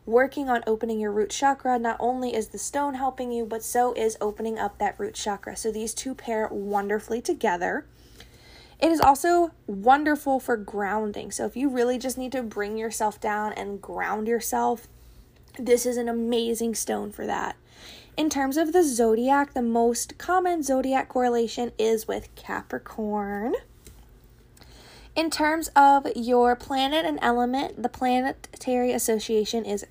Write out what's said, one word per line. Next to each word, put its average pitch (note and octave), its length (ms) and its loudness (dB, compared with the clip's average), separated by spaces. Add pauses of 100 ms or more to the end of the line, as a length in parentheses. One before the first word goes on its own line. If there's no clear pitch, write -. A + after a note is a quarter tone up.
working C4 420 4
on A#3 160 2
opening A3 340 0
your G#3 120 -2
root G#3 180 0
chakra, C4 480 0
not A#3 220 -2
only B3+ 340 -2
is G#3+ 140 -2
the G#3 100 -14
stone C#4+ 380 -4
helping B3+ 360 -4
you, A#3 140 -4
but A3 180 -6
so B3 300 2
is A3 260 -2
opening A3 380 -4
up G3+ 220 -6
that G#3 200 -2
root G#3 140 -6
chakra. G3+ 420 -6
So A3 160 -4
these A3 220 -6
two C4 220 -8
pair A3 320 -2
wonderfully G#3 760 -2
together. F#3 640 -2 (920)
It E4 120 4
is D#4 100 2
also E4+ 520 4 (120)
wonderful C4+ 760 2
for B3 160 -2
grounding. G#3 760 -4
So A3 160 -4
if G#3+ 100 -8
you C#4 100 0
really B3 300 2
just B3 180 -4
need B3+ 180 -6
to B3+ 100 -2
bring G#3 340 -4
yourself A3 420 -2
down G#3+ 340 -2
and G3 280 -8
ground F#3 460 -4
yourself, A#3+ 600 0 (720)
this A#3+ 300 2
is A#3+ 100 0
an A#3+ 100 -2
amazing A#3 680 -2
stone G#3 360 -4
for G#3+ 140 -10
that. - 300 -4 (600)
In D#4 140 0
terms C4+ 260 0
of D#4+ 180 2
the F4+ 100 8
zodiac, B3 720 2
the B3+ 80 0
most A#3 560 0
common F4+ 420 0
zodiac C4 480 0
correlation A#3+ 680 0
is A3 280 2
with G#3 280 -6
Capricorn. G#3 1200 -6 (1600)
In D#4 160 0
terms D#4 440 0
of C#4 300 8 (100)
your A#3+ 400 4
planet C4+ 480 -2
and G3+ 200 -2
element, A#3+ 580 0
the A#3 80 -2
planetary B3+ 1000 -2
association A3 720 0
is G3+ 240 -6